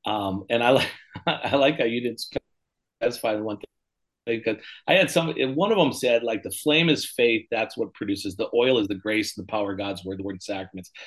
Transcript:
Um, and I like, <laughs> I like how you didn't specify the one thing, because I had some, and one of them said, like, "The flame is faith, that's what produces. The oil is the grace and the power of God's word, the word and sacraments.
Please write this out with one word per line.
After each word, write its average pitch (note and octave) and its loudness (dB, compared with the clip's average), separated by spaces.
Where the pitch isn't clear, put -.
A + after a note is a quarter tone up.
Um, G2+ -2
and A#2 2
I A#2+ 6
like, - 4
<laughs> - -8
I C#3 0
like C#3+ 4
how B2+ 2
you A#2 0
didn't A#2 -6
specify A#2 0
the G#2+ -4
one G#2+ -6
thing, - -16
because A2+ -2
I D3+ 4
had F#3 4
some, E3 0
and C3 -2
one G3 2
of A3 4
them C#3+ 4
said, A#2 2
like, A2+ -4
"The B2+ -8
flame D#3+ 2
is C#3+ 2
faith, A#2 2
that's A2+ -2
what A2 -4
produces. G2 -4
The - -4
oil B2 4
is G#2 2
the G2 -2
grace G#2+ -2
and G2 -10
the - -10
power G#2 -2
of F#2+ -6
God's F#2+ -6
word, F#2+ -6
the G2 -8
word G2 -6
and F#2 -12
sacraments. F#2+ -10